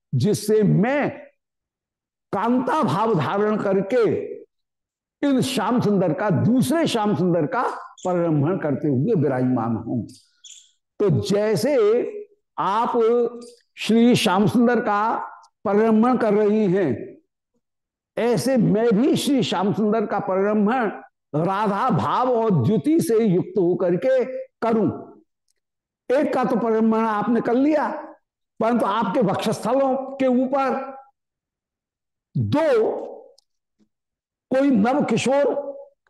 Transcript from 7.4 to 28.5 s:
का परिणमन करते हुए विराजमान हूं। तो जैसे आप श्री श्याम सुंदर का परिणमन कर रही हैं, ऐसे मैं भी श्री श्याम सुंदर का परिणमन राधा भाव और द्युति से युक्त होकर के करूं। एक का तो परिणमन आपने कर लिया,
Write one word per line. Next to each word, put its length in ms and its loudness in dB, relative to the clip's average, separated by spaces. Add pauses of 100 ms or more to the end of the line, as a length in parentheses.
का 160 -4 (420)
परिणमन 540 0
करते 300 -4
हुए 260 0
विराजमान 640 0
हूं। 240 -6 (1000)
तो 100 2 (120)
जैसे 540 0 (800)
आप 360 -2 (840)
श्री 400 4
श्याम 300 2
सुंदर 340 2
का 360 0 (480)
परिणमन 540 2
कर 160 2
रही 320 2
हैं, 280 0 (1200)
ऐसे 400 0
मैं 360 2
भी 240 2
श्री 260 0
श्याम 300 -2
सुंदर 340 0
का 140 -4
परिणमन 840 0 (340)
राधा 540 -2
भाव 420 0
और 180 0 (120)
द्युति 380 2
से 200 0
युक्त 380 0
होकर 380 0
के 280 2 (380)
करूं। 260 2 (1200)
एक 240 2
का 100 0
तो 120 -2
परिणमन 500 2
आपने 340 0
कर 140 -2
लिया, 340 2 (720)